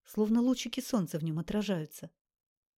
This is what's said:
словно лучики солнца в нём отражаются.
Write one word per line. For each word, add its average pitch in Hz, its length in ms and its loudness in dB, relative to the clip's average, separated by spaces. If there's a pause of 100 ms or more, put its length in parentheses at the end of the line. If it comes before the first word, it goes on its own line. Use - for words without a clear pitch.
словно 220 380 2
лучики 247 400 0
солнца 180 360 0
в 151 60 -2
нём 160 160 -2
отражаются. 185 720 -4 (680)